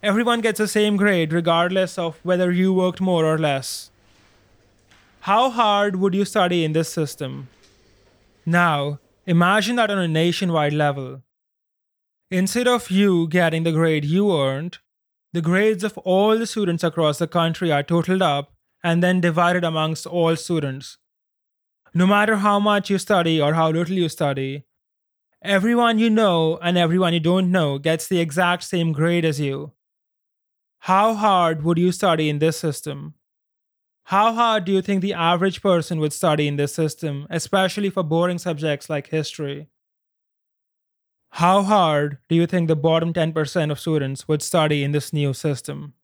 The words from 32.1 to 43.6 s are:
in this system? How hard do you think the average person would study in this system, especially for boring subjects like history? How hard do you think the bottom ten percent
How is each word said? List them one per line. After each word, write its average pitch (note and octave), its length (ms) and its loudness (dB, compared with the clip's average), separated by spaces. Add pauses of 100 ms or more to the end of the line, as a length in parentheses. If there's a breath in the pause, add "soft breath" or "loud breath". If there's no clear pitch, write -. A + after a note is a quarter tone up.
in D3 120 0
this D#3 180 2
system? D3 560 -8 (920)
How G#3 260 2
hard A3 320 0
do F#3+ 80 -2
you F#3+ 100 2
think G3 180 0
the F#3+ 140 -4
average E3+ 480 0
person F3 380 0
would D3+ 120 -2
study D3+ 360 0
in C#3+ 80 -4
this C#3+ 180 -2
system, D3 560 -4
especially F#3+ 580 -2
for F#3+ 140 -4
boring E3+ 360 0
subjects D#3 520 -4
like D3 200 -6
history? D3+ 580 -6 (1700)
How F#3 280 4
hard D#3 560 2 (100)
do E3+ 60 0
you E3 100 4
think E3+ 220 -2
the D#3+ 80 2
bottom E3 380 0
ten D#3+ 200 -2
percent D#3 380 -2